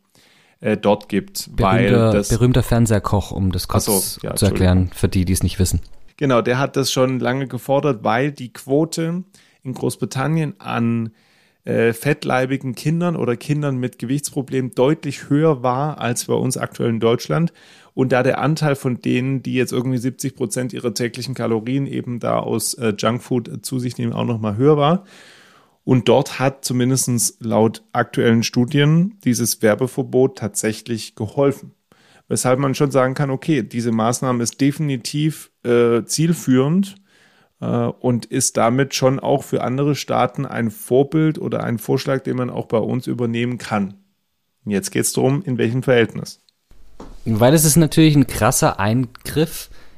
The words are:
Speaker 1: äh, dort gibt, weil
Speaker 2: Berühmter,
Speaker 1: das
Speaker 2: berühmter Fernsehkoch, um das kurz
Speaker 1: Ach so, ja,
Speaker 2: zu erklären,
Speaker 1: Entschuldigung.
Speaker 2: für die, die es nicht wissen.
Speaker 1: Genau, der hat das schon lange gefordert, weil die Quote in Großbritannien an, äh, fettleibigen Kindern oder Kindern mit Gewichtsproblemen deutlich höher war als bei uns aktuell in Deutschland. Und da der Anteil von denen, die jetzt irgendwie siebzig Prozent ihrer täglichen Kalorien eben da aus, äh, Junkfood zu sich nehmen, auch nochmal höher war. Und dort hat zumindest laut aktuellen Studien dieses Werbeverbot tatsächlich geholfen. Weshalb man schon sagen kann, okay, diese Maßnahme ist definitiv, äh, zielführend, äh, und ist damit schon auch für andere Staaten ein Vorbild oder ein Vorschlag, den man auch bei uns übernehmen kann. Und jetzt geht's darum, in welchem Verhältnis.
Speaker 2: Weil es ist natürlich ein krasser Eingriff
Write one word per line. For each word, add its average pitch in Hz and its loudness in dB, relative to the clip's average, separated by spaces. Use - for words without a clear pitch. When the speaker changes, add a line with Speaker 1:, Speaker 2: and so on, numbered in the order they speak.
Speaker 1:
äh, 110 -2
dort - 0
gibt, - -6
weil 95 2
Speaker 2:
Berühmter, 113 4
Speaker 1:
das 104 0
Speaker 2:
berühmter 123 4
Fernsehkoch, 110 2
um 95 0
das 90 -4
kurz - 0
Speaker 1:
Ach 98 2
so, - -8
ja, - -6
Speaker 2:
zu 107 2
erklären, 92 4
Speaker 1:
Entschuldigung. 90 0
Speaker 2:
für 95 2
die, 92 0
die 92 2
es 90 -2
nicht 92 0
wissen. 90 0
Speaker 1:
Genau, 131 2
der 123 2
hat 135 -2
das 135 0
schon 131 2
lange 123 -2
gefordert, 135 -2
weil 123 0
die 127 -14
Quote 165 -2
in 131 -8
Großbritannien 139 -4
an, 117 -2
äh, 117 2
fettleibigen 131 -2
Kindern 170 -2
oder 120 -2
Kindern 147 -2
mit 123 -6
Gewichtsproblemen 131 -4
deutlich - 0
höher 147 2
war 131 -2
als 120 -4
bei 120 -2
uns 120 0
aktuell 120 -4
in 113 -2
Deutschland. 135 0
Und 131 0
da 127 4
der 127 0
Anteil 151 0
von 127 -4
denen, 127 -2
die 123 -6
jetzt 127 0
irgendwie 127 0
siebzig 127 -6
Prozent 127 -4
ihrer 123 -4
täglichen 120 -6
Kalorien 117 -2
eben 127 -6
da 113 0
aus, 117 -4
äh, 110 -2
Junkfood 120 -4
zu 131 -6
sich 123 -6
nehmen, 117 -4
auch 110 -2
nochmal 110 -4
höher 143 4
war. 151 2
Und 127 2
dort 123 4
hat 135 -2
zumindest 123 -2
laut 110 2
aktuellen 117 2
Studien 147 2
dieses 120 0
Werbeverbot 123 2
tatsächlich 110 -6
geholfen. 139 -2
Weshalb 127 2
man 135 0
schon 143 0
sagen 131 2
kann, 139 -2
okay, 135 0
diese 117 -4
Maßnahme 120 0
ist - -4
definitiv, 147 -2
äh, 120 4
zielführend, 156 2
äh, 123 -6
und 120 -2
ist - -4
damit 123 2
schon 131 2
auch 135 0
für - -4
andere 135 0
Staaten 123 -2
ein 117 -4
Vorbild 147 0
oder 117 -4
ein 117 -4
Vorschlag, 135 -2
den 127 -4
man 123 -4
auch 120 -8
bei 120 0
uns 117 -2
übernehmen 120 -2
kann. 98 -4
Und 104 -6
jetzt 98 -2
geht's 120 -2
darum, 131 0
in 127 -4
welchem 117 0
Verhältnis. - 0
Speaker 2:
Weil 113 4
es 160 6
ist 147 4
natürlich 160 6
ein 139 6
krasser - 0
Eingriff 127 -2